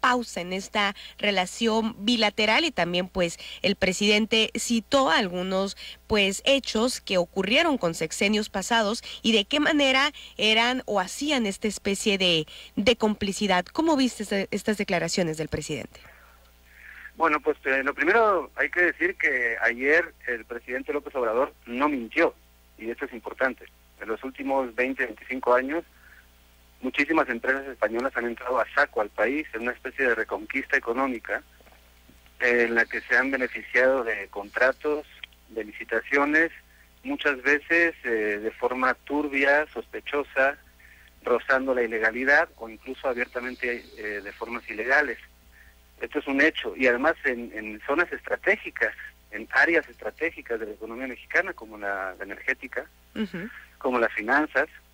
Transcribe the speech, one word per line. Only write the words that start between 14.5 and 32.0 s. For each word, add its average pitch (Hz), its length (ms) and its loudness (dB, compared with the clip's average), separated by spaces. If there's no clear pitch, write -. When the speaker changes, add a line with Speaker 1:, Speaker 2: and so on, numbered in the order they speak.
Speaker 1:
estas 208 280 -2
declaraciones 170 580 0
del 156 120 -4
presidente? 151 520 -6
Speaker 2:
Bueno, 151 240 4
pues, - 260 0
eh, 135 180 2
lo 139 80 0
primero 190 640 4
hay 143 140 0
que 175 100 0
decir 175 360 2
que 123 440 0
ayer 139 540 2
el 117 180 -6
presidente 127 480 -8
López 143 200 -8
Obrador 123 380 0
no 127 240 0
mintió, 139 440 0
y 110 100 -10
esto 117 160 -6
es 127 80 -12
importante. 120 540 -6
En 104 80 -12
los 110 160 -6
últimos 135 500 -4
veinte, 131 300 -2
veinticinco 123 480 -2
años, 135 320 2
muchísimas 143 460 2
empresas 131 400 -2
españolas 120 480 -2
han 117 80 -4
entrado 120 340 -4
a 110 160 2
saco 143 280 2
al 104 80 -4
país 135 420 -2
en 110 80 -6
una 120 120 -4
especie 131 340 -4
de 120 80 4
reconquista 110 640 -4
económica, 120 640 -4